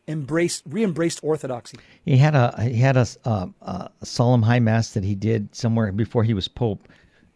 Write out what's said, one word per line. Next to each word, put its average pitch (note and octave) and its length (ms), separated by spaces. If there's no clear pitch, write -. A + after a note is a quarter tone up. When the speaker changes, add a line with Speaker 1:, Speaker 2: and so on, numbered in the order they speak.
Speaker 1:
embraced, D#3+ 600
re-embraced E3+ 560
orthodoxy. C3+ 540
Speaker 2:
He C3 120
had D3+ 180
a, B2 280
he A2+ 120
had C3 220
a, B2 100
uh, G2+ 220
a F#3 280
solemn A#2+ 380
high A#2 160
mass A2+ 340
that G2+ 100
he G2+ 120
did G#2 400
somewhere A2+ 360
before G#2+ 320
he A2+ 100
was F#2+ 140
pope. G#2+ 400